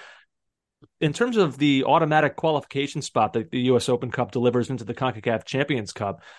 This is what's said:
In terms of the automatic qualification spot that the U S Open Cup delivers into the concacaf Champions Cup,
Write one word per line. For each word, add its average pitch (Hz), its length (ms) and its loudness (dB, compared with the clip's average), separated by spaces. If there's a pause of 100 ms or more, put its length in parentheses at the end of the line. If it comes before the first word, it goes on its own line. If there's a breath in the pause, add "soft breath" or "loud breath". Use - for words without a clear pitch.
(1000 loud breath)
In 151 140 0
terms 240 240 -2
of 151 180 2
the 139 280 2
automatic 156 520 2
qualification 143 640 -4
spot 120 320 0
that 110 180 -4
the 131 100 -2
U 127 160 4
S - 120 0
Open 123 220 0
Cup 120 200 -4
delivers 120 380 0
into 120 160 -6
the 120 100 -8
concacaf 113 500 -2
Champions 135 480 -4
Cup, 98 300 -6 (160 loud breath)